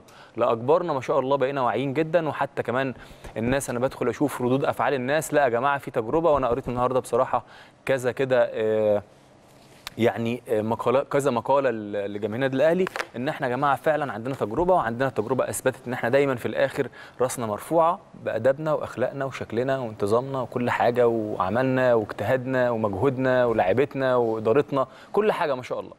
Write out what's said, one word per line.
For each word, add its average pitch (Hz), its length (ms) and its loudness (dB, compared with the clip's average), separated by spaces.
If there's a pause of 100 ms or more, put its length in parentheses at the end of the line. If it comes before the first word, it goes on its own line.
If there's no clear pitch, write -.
(380)
لأكبرنا 123 560 2
ما 131 80 -2
شاء 147 180 0
الله 131 160 2
بقينا 139 260 0
واعيين 123 320 0
جدا. 160 360 0
وحتى 135 340 -4
كمان 127 300 -2 (440)
الناس، 127 320 -2
أنا 123 100 -6
بدخل 127 300 -2
أشوف 127 320 -2
ردود 127 240 0
أفعال 123 280 0
الناس، 143 400 -2
"لا 147 100 4
يا 131 60 4
جماعة 131 280 0
في 135 140 -10
تجربة." 147 400 0
وأنا 135 160 2
قريت 120 200 -2
النهاردة 123 320 0
بصراحة 123 440 0 (420)
كذا 127 260 0
كده، 127 420 2
آه، 110 480 2 (960)
يعني، 117 520 0
آه، 107 120 2
مقالة، 120 420 2
كذا 139 280 0
مقالة 135 380 2
ل-، 107 220 -4 (220)
لجماهير 104 220 -4
النادي 135 200 0
الأهلي، 165 300 2 (300)
إن 123 140 -4
إحنا 147 180 -4
يا 123 80 -2
جماعة 139 200 2
فعلا 147 380 -2
عندنا 117 220 -6
تجربة، 135 380 0
وعندنا 127 360 0
تجربة 123 400 -2
أثبتت - 380 -4
إن 120 60 -6
إحنا 120 160 -4
دايما 139 260 2
في 117 100 -8
الآخر 131 420 -2 (340)
راسنا - 240 -2
مرفوعة 160 540 0 (260)
بأدبنا 135 480 0
وأخلاقنا 131 520 -4
وشكلنا 131 540 -4
وانتظامنا 120 640 -2
وكل 120 280 -2
حاجة، 120 380 4
وعملنا 117 840 2
واجتهدنا 123 760 0
ومجهودنا 123 760 2
ولاعيبتنا 123 720 2
وإدارتنا، 120 720 2 (260)
كل 208 180 2
حاجة 151 240 -2
ما 127 80 -8
شاء 120 160 -6
الله، 95 200 -12